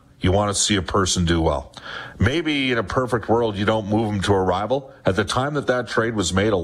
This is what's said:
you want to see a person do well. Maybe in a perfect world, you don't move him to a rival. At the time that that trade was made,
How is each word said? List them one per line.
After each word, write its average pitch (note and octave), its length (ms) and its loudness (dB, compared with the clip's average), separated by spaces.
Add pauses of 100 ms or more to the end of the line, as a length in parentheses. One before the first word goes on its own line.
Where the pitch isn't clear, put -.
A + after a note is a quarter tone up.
(200)
you F2+ 100 2
want G2+ 240 2
to - 60 -2
see - 160 2
a F#2+ 60 0
person F#2 420 0
do E2 180 2
well. D2 300 -2 (480)
Maybe C#3+ 500 0
in A#2+ 80 0
a A2 60 -2
perfect A#2+ 440 -2
world, A2+ 280 2
you G2+ 80 -2
don't A2 240 0
move G#2+ 260 2
him G2+ 80 -2
to G2+ 120 2
a F#2+ 60 4
rival. G2+ 540 0 (100)
At F#2 120 2
the G#2 80 2
time C3+ 300 -2
that C3+ 120 -4
that B2 220 0
trade A#2 260 0
was F#2 180 -2
made, G2 200 4 (120)